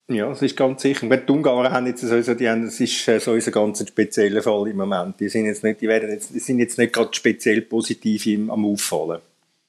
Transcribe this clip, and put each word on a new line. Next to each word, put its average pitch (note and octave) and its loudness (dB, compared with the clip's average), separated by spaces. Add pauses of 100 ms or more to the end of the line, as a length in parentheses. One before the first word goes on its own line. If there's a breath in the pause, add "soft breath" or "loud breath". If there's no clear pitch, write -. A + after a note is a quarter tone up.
Ja, A2 -2
das C#3 -8
ist C#3 0
ganz C3+ 0
sicher. C#3 0
Ich A#2 -2
meine, B2+ 4
die - 2
Ungarn C3 2
haben B2+ 0
jetzt B2 -4
sowieso, A#2+ 2
die A#2+ 0
haben, A2+ 0
das - -6
ist, - -2
äh, A2+ 4
sowieso A2+ 0
ganz G#2+ 2
ein G#2 -6
spezieller G#2 2
Fall G#2 0
im G#2 -4
Moment. G2 -4
Die G2+ -4
sind A2 0
jetzt G#2 -4
nicht, G#2+ 0
die A2 -2
werden A2 2
jetzt, G#2+ -8
die A#2 -6
sind B2+ 0
jetzt A#2+ 0
nicht A#2+ 2
gerade A#2 0
speziell A#2 0
positiv A2 -2
im, G#2+ 0
am G#2+ 0
Auffallen. E2+ -2 (480)